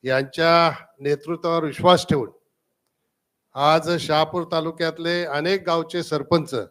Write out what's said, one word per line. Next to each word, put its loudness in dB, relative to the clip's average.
यांच्या 2
नेतृत्वावर -2
विश्वास 4
ठेवून -2
आज 2
शहापूर 0
तालुक्यातले -4
अनेक -2
गावचे -2
सरपंच -2